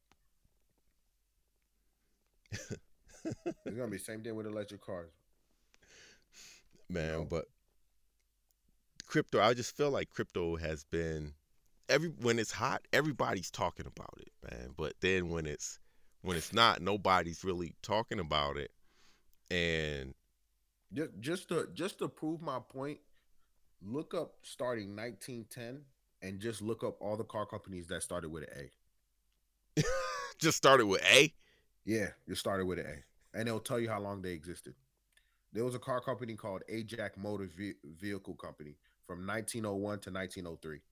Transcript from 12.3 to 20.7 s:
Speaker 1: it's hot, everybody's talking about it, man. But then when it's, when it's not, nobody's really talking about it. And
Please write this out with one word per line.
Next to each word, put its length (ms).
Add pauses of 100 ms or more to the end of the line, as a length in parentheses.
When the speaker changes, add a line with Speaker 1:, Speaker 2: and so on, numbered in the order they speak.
Speaker 1:
it's 140
hot, 280 (140)
everybody's 560
talking 360
about 340
it, 120 (180)
man. 240
But 260
then 280
when 180
it's, 320 (440)
when 140
it's 180
not, 260
nobody's 640
really 380
talking 380
about 360
it. 140 (800)
And 640 (800)